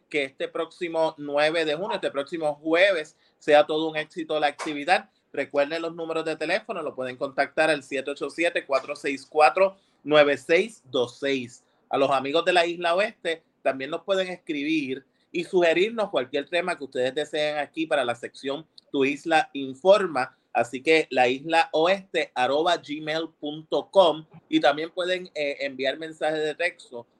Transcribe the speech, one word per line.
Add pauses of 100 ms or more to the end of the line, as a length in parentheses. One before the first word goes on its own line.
que
este
próximo
nueve
de
junio,
este
próximo
jueves, (220)
sea
todo
un
éxito
la
actividad. (220)
Recuerden
los
números
de
teléfono,
lo
pueden
contactar
al
siete
ocho
siete,
cuatro
seis
cuatro, (260)
nueve
seis
dos
seis. (280)
A
los
amigos
de
la
Isla
Oeste (200)
también
nos
pueden
escribir (260)
y
sugerirnos
cualquier
tema
que
ustedes
deseen
aquí
para
la
sección (240)
Tu
Isla
Informa. (180)
Así
que
laislaoeste
arroba
gmail (100)
punto
com (240)
y
también
pueden,
eh,
enviar
mensajes
de
texto (140)